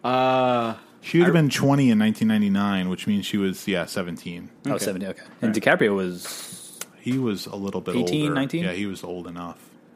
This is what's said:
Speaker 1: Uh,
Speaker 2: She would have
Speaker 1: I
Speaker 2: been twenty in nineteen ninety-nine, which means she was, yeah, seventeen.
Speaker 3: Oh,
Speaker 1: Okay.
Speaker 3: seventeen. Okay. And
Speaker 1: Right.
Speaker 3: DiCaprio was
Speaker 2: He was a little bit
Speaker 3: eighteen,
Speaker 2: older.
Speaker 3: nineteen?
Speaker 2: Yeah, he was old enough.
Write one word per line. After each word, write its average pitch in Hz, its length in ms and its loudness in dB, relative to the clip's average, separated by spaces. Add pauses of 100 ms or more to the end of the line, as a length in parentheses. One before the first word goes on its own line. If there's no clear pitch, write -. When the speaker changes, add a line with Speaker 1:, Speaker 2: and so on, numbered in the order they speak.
Speaker 1:
Uh, 127 720 2 (280)
Speaker 2:
She - 160 0
would 170 80 6
have 170 100 6
Speaker 1:
I - 40 6
Speaker 2:
been 147 100 4
twenty 139 400 4
in 107 80 6
nineteen 110 300 2
ninety-nine, 101 600 2
which 92 180 -6
means 101 200 0
she - 100 -2
was, 95 320 -2
yeah, 90 180 0
seventeen. 87 640 -8 (180)
Speaker 3:
Oh, 143 80 -2
Speaker 1:
Okay. 98 100 -4
Speaker 3:
seventeen. 95 260 -4
Okay. - 120 -14 (200)
And 110 120 0
Speaker 1:
Right. 123 240 2
Speaker 3:
DiCaprio 107 160 2
was - 840 -8 (200)
Speaker 2:
He 127 200 -4
was 110 280 -4
a - 100 -12
little 98 260 -6
bit - 140 -4
Speaker 3:
eighteen, 151 260 0
Speaker 2:
older. 147 120 0
Speaker 3:
nineteen? 139 300 -2
Speaker 2:
Yeah, 92 80 -2
he 98 140 -6
was 95 180 -10
old 90 220 -10
enough. 87 320 -12 (380)